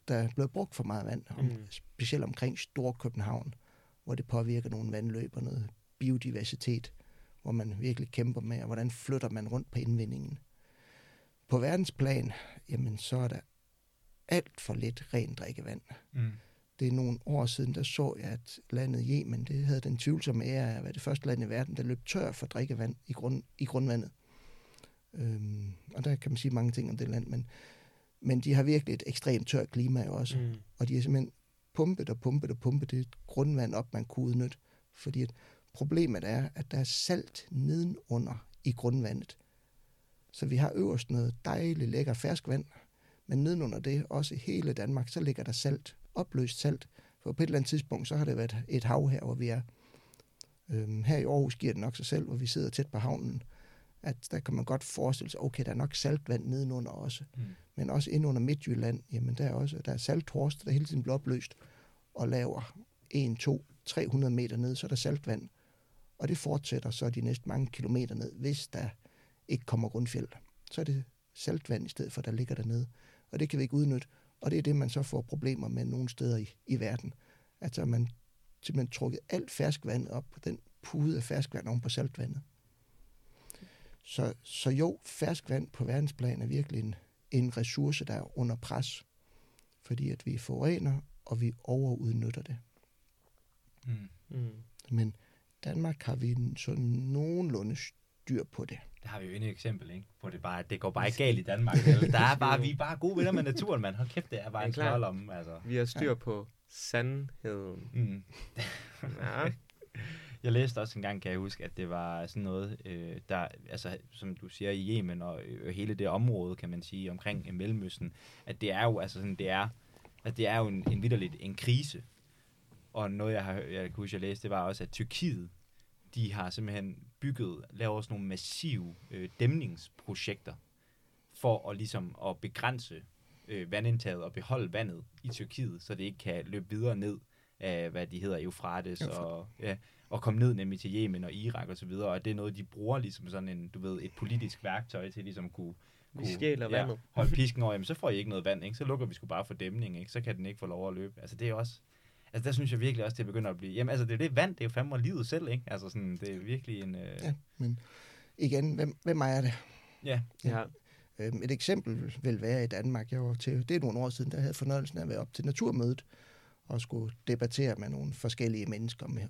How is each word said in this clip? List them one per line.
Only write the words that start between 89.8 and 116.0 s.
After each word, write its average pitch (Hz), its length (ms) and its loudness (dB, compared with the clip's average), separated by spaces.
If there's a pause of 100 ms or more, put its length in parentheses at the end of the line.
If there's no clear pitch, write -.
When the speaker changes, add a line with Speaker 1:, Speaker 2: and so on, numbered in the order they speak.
Speaker 1:
Fordi 135 280 0
at - 160 -4
vi 123 120 0
forurener, 135 640 2 (240)
og 117 160 0
vi 120 120 2 (100)
overudnytter 123 800 2
det. - 160 -6 (1300)
Speaker 3:
Mm. 104 220 -4 (200)
Speaker 2:
Mm. 123 200 -4 (420)
Speaker 1:
Men 110 240 4 (480)
Danmark 160 400 -2
har 127 120 0
vi 120 200 2 (220)
sådan - 280 -2
nogenlunde 135 920 2
styr - 680 -4
på - 220 -8
det. - 120 -10 (260)
Speaker 3:
Der 110 60 -8
har 107 100 -8
vi 95 60 -8
jo 90 60 -8
endnu 107 180 -2
et - 40 -2
eksempel, 104 360 -6
ikke? 95 160 -12 (160)
På 95 80 -6
det 87 120 -8
bare, 90 280 -2
det 98 100 -4
går 95 120 0
bare 92 160 4
ikke 110 40 4
Speaker 2:
Vi 117 40 0
skal 139 100 4
Speaker 3:
galt 117 140 6
i 90 40 -2
Danmark, 117 400 4
Speaker 2:
<laughs> - 40 8
Speaker 3:
vel? 147 240 10
Der 117 80 8
er 135 180 8
bare, 135 180 6
Speaker 2:
Jo. 135 60 6
Speaker 3:
vi 139 100 2
er 143 40 0
bare 151 220 0
gode 180 200 2
venner 180 140 6
med 175 120 4
naturen, 139 380 2
mand. 98 140 0
Hold 120 140 0
kæft, - 220 -4
det 107 100 -4
er 110 80 -8
bare 107 120 -2
Speaker 2:
Er 107 40 0
I 113 40 2
Speaker 3:
en 117 40 2
Speaker 2:
klar? 147 160 2
Speaker 3:
knold 123 140 4
om, 98 260 -2
altså. 82 360 -8
Speaker 2:
Vi 120 100 -2
har 120 100 4
styr 143 220 0
Speaker 1:
Ja. 127 60 6
Speaker 2:
på 110 340 -4 (200)
sandheden. 117 1300 -4
Speaker 3:
Mm. 98 300 2 (960)
Speaker 2:
Ja. 104 220 -2
Speaker 3:
<laughs> - 1000 -8
Jeg 120 80 4
læste 123 300 4
også 110 180 -6
engang, 101 220 -4
kan 92 100 -4
jeg 92 80 0
huske, 98 240 -6
at 85 140 -10
det 90 120 -4
var 85 380 -4
sådan 107 160 -4
noget, 98 420 -4
øh, 85 320 -8 (120)
der, 90 180 0 (220)
altså, - 280 -8 (140)
som 95 240 -8
du 92 140 -14
siger, 101 220 -2
i 98 260 0
Yemen 87 240 -2
og, 87 220 -6
øh, 60 320 -8
hele 104 180 0
det 98 140 0